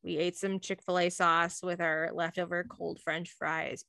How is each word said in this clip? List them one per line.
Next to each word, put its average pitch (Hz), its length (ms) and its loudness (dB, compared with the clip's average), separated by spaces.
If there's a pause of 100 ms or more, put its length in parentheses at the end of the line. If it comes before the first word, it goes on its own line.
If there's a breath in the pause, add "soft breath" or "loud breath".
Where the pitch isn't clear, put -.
We 175 140 -2
ate 175 200 2
some 190 220 -2
Chick-fil-A 180 500 0
sauce 170 540 2
with 175 180 -2
our 160 320 0
leftover 170 560 -2
cold 170 320 -6
French 165 300 -4
fries, 160 580 -4